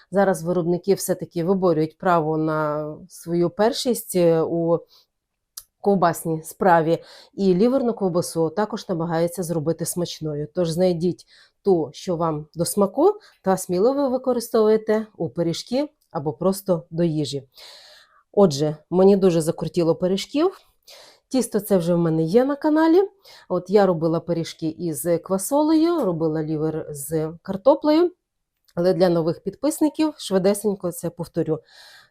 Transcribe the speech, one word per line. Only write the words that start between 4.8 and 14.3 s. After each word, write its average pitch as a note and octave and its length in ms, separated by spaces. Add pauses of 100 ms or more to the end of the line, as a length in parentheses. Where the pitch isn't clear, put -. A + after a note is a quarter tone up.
ковбасній E3 640
справі. E3+ 600 (300)
І F#3+ 220
ліверну A#3+ 380
ковбасу E3 560
також G#3 400
намагаються E3+ 540
зробити D#3+ 420
смачною. D3+ 680
Тож F3+ 160
знайдіть F3 560 (360)
ту, E3+ 320
що - 220
вам D#3 400
до E3 100
смаку, G#3 480 (280)
та F#3+ 160
сміло F#3 360
ви C#4 160
використовуєте A3 960 (100)